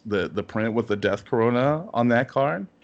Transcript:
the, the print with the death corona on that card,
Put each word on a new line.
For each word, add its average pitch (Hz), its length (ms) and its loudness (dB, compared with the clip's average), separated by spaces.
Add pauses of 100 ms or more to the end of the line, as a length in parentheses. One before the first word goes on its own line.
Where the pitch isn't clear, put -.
the, 98 240 -2
the 92 120 -4
print 110 320 -4
with 117 140 -2
the 104 80 0
death 101 300 -2
corona 127 680 2
on 120 140 2
that 120 220 2
card, 160 360 -2 (180)